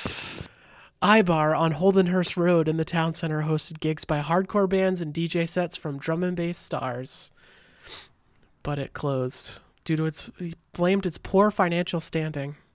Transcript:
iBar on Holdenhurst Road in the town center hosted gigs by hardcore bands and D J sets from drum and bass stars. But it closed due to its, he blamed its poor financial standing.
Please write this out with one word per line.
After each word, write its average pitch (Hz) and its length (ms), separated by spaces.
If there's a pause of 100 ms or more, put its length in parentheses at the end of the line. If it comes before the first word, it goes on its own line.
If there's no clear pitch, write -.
(1000)
iBar 170 560
on 160 160
Holdenhurst 185 640
Road 170 300
in 160 100
the 160 80
town 165 280
center 156 300
hosted 156 360
gigs 156 260
by 151 160
hardcore 185 460
bands 190 340
and 151 120
D 165 140
J 170 180
sets 175 320
from 143 220
drum 165 240
and 180 140
bass 170 200
stars. 127 760 (1300)
But 143 160
it - 140
closed 131 680 (240)
due 160 120
to 160 100
its, - 240 (100)
he 170 140 (200)
blamed 185 320
its 170 120
poor 196 340
financial 175 500
standing. 147 540 (200)